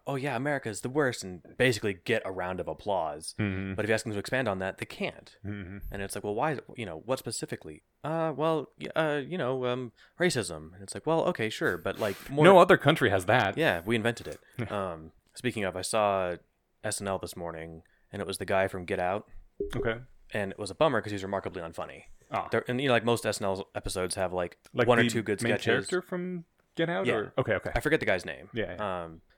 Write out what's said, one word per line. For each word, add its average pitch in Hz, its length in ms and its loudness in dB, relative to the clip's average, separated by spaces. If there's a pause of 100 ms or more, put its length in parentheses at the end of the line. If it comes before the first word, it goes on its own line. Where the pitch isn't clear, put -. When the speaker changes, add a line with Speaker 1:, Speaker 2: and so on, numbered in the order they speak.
Speaker 1:
"Oh 139 80 -2
yeah, 135 200 -2
America 135 340 -2
is 101 120 -6
the 127 80 -4
worst," 131 340 0
and 92 180 -10 (160)
basically 113 360 2 (120)
get 110 200 2
a 95 60 -6
round 92 280 -4
of 82 100 -6
applause. 80 680 -4
Speaker 2:
Mm-hmm. 98 380 -2
Speaker 1:
But 107 100 -2
if 104 40 2
you 113 40 4
ask 110 120 0
them 110 80 -4
to 101 60 -4
expand 127 280 -2
on 95 120 0
that, 95 180 -4
they - 80 -10
can't. - 500 -10 (100)
Speaker 2:
Mm-hmm. 101 340 -10 (120)
Speaker 1:
And 101 100 -8
it's 98 140 -6
like, 104 80 -8
"Well, 104 120 -2
why, 139 240 -2 (160)
you 120 100 -8
know, 82 200 -8
what 127 140 -2
specifically?" - 640 -10 (200)
"Uh, 160 320 -2
well, 156 340 0 (100)
y-, - 160 -8
uh, 156 220 2
you 143 200 -6
know, 131 280 -2
um, 123 260 -4 (280)
racism." 87 540 -2
And 98 100 -20
it's 92 120 -12
like, 101 100 -12
"Well, 160 200 2
okay, 120 240 0
sure, 107 280 0
but, 92 220 -4
like, 104 160 0 (140)
more" 143 160 6
Speaker 2:
No 185 140 12
other 175 180 10
country 139 320 4
has 95 160 2
that. 104 320 4
Speaker 1:
Yeah, 123 280 2
we 113 100 2
invented 113 320 0
it. 76 120 -10 (180)
Speaker 2:
Yeah. 101 360 -2
Speaker 1:
Um, 80 180 -14 (240)
speaking 117 300 -2
of, 92 100 -2
I 92 60 -4
saw 95 560 2 (460)
S 107 180 -4
N 101 80 -4
L 95 100 0
this - 160 -10
morning, 82 480 -10 (280)
and 101 100 -6
it 92 60 -6
was 95 120 -4
the 98 60 -8
guy 95 240 4
from 90 160 -8
Get 95 140 -2
Out. 90 280 -2 (480)
Speaker 2:
Okay. 117 240 -2 (340)
Speaker 1:
And 98 200 -2
it - 60 -20
was 101 120 -8
a 95 40 -14
bummer 143 260 4
'cause 104 100 -6
he 104 40 -4
was 95 80 -6
remarkably 95 380 -4
unfunny. 82 440 -10 (260)
Speaker 2:
Ah. 104 180 -2
Speaker 1:
There, 110 180 0
and, 123 140 -2
you 143 60 2
know, 127 60 6
like, 113 100 4
most 117 240 2
S 104 140 -2
N 107 40 0
L 95 300 -2
episodes 95 400 -2
have, 92 180 0
like, 87 240 -2 (160)
Speaker 2:
Like 120 140 2
Speaker 1:
one 120 100 8
or 117 60 6
Speaker 2:
the 120 60 4
Speaker 1:
two 113 120 0
good 101 220 -2
Speaker 2:
main 117 80 2
Speaker 1:
sketches. 104 140 -2
Speaker 2:
character - 360 2
from 180 440 -8 (300)
Get 165 140 0
Out? 185 160 -2
Speaker 1:
Yeah. - 100 2
Speaker 2:
Or? 107 220 -4
Okay, 117 180 2
okay. 90 200 -4
Speaker 1:
I 120 60 0
forget 151 180 4
the 131 80 -6
guy's 92 180 2
name. 76 280 -10
Speaker 2:
Yeah, 98 220 -4
yeah. 92 280 -4
Speaker 1:
Um, 82 180 -12 (160)